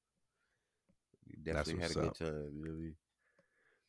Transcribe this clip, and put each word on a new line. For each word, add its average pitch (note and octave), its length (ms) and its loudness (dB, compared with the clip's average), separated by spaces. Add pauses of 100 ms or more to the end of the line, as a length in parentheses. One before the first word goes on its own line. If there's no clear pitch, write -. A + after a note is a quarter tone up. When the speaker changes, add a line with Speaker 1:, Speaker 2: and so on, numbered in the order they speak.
(1300)
Speaker 1:
we - 100 -16 (140)
Speaker 2:
That's D#2 260 4
Speaker 1:
definitely F2+ 60 0
had E2 80 2
a D#2+ 40 0
Speaker 2:
what's - 20 2
Speaker 1:
good D#2 180 4
Speaker 2:
up. - 20 -18
Speaker 1:
time, D2+ 400 -2
you D#2 80 -6
know D#2+ 80 -4
what D#2+ 60 -6
I - 40 -6
mean? D#2+ 140 -8 (920)